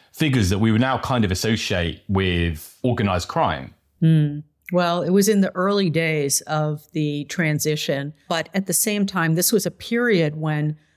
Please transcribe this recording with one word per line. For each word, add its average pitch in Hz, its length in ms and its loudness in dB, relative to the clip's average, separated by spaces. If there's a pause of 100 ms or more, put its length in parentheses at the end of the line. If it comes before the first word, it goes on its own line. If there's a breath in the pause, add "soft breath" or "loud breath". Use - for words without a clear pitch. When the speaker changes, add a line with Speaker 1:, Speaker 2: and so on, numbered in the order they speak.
(140 soft breath)
Speaker 1:
figures 127 380 2
that 98 80 0
we 113 120 4
would 110 80 4
now 131 200 2
kind 120 260 0
of 90 60 0
associate 95 760 -2
with 87 760 -2
organized 104 440 0
crime. 82 460 -2 (260)
Speaker 2:
Hmm. 151 400 2 (320)
Well, 175 320 0
it 170 80 -2
was 202 180 4
in 202 120 4
the 185 140 0
early 196 360 0
days 156 500 0
of 151 500 -4
the 147 340 -4
transition, 151 920 -2 (120 soft breath)
but 165 280 -4
at 196 100 -2
the 180 80 -4
same 208 320 0
time, 165 300 0
this 170 160 0
was 214 160 2
a 170 40 -6
period 196 640 0
when, 151 380 -2 (220 soft breath)